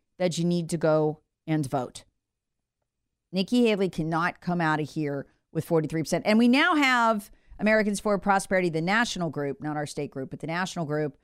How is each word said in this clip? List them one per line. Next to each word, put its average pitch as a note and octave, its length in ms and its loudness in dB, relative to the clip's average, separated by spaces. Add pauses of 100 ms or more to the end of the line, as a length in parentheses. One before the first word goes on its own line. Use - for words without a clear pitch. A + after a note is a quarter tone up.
(180)
that F3+ 200 -2
you E3+ 80 0
need F3 240 0
to E3+ 80 -4
go D#3 420 2 (260)
and D#3 240 0
vote. - 360 -6 (1300)
Nikki G#3+ 340 2
Haley G3+ 240 2
cannot E3 520 -4
come F3 200 -2
out D#3 180 2
of D3+ 100 -4
here C#3+ 380 -6 (240)
with D#3+ 140 -4
forty-three D#3+ 360 0
percent. D#3+ 240 -2
And G#3+ 140 4
we A#3+ 80 6
now D#4 280 4
have A#3+ 540 2 (300)
Americans G#3 400 2
for G3+ 180 0
Prosperity, F#3+ 520 2
the D#3+ 120 -2
national F#3 480 -2
group, C#3 320 -6
not D3+ 140 -6
our D3+ 100 -4
state C#3+ 260 -8
group, C3+ 180 -10
but - 100 -12
the D3+ 80 -10
national E3+ 380 -4
group, D3+ 380 -4